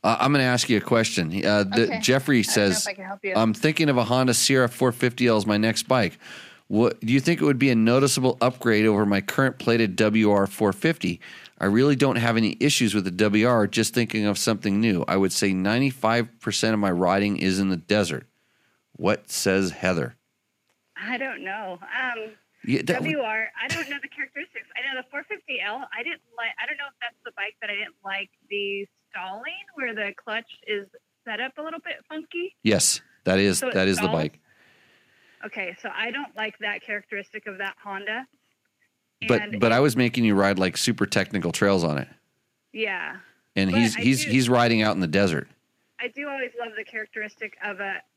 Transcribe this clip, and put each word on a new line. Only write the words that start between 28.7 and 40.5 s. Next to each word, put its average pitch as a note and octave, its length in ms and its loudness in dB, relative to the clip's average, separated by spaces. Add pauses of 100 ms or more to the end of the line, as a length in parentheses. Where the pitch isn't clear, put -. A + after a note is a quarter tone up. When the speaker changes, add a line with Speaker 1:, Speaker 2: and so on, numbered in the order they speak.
Speaker 2:
stalling A3+ 540 -12 (120)
where A#3+ 200 -6
the G3+ 260 -6
clutch A3+ 460 -10
is G3+ 180 -6 (400)
set A3 140 -8
up C4 180 -8
a D4+ 60 -10
little D#4+ 160 -10
bit - 300 -12
funky. E4+ 520 -10
Speaker 1:
Yes, - 380 0 (240)
that F#2+ 160 2
is, G2 200 2
Speaker 2:
So - 100 -4
it - 40 -6
Speaker 1:
that F#2+ 140 2
is F#2+ 100 2
the E2+ 60 -2
Speaker 2:
stalls? E2 140 0
Speaker 1:
bike. D2+ 220 -4 (1080)
Speaker 2:
Okay, F#3+ 360 -10
so G3+ 140 -10
I A3 160 -6
don't C#4 240 -10
like G#3+ 240 -8
that G#3 240 -6
characteristic G#3 640 -10
of F#3+ 120 -14
that G3 240 -8
Honda. G#3 420 -10 (1040)
Speaker 1:
But, A2 140 2
Speaker 2:
And G#2+ 180 -8
Speaker 1:
but A2+ 120 4
I A#2 60 4
Speaker 2:
it C3 40 4
Speaker 1:
was C3+ 140 2
making A#2+ 300 2
you G#2+ 100 6
ride, G2 240 4